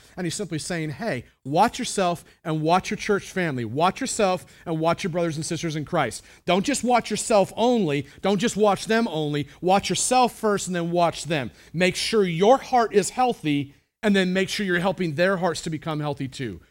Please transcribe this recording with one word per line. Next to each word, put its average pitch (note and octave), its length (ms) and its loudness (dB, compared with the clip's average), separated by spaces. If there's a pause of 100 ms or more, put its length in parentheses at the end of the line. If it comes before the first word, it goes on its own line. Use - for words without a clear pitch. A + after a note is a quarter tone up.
(160)
and F3+ 100 -8
he's D#3+ 80 -4
simply E3+ 240 -6
saying, D#3 340 -6
"Hey, D3+ 340 -6 (180)
watch F3 340 2
yourself F#3 460 -2 (200)
and D#3 180 -2
watch E3+ 280 2
your G#3+ 80 -4
church - 320 -2
family. D3 360 -2
Watch D#3 360 0
yourself G3 440 -2 (200)
and E3 140 -4
watch E3 240 0
your F#3+ 80 -4
brothers E3+ 240 -2
and D#3 100 -6
sisters D#3+ 300 -4
in D#3 100 -4
Christ. C#3 380 -2 (220)
Don't F#3 200 2
just C#4 180 0
watch A#3 280 2
yourself G3+ 440 2
only. G3 520 2 (140)
Don't F#3+ 180 2
just G#3 180 0
watch G3+ 280 2
them A3+ 240 2
only. D3 380 -2 (140)
Watch F#3 280 2
yourself B3 440 2
first G#3 320 0
and F3+ 100 -4
then E3+ 160 -2
watch E3+ 340 0
them. C#3+ 260 -4 (200)
Make F3+ 240 2
sure A3 280 0
your F#3 340 4
heart A#3 360 0
is F#3+ 180 2
healthy, D3+ 640 -2 (260)
and G#3 140 2
then F#3 180 2
make F#3+ 160 0
sure G#3 160 -4
you're F3 140 0
helping F3+ 360 -2
their F#3 220 2
hearts E3+ 260 -2
to F3+ 60 -6
become D#3 300 -6
healthy C#3+ 300 -6
too. G#2+ 420 -10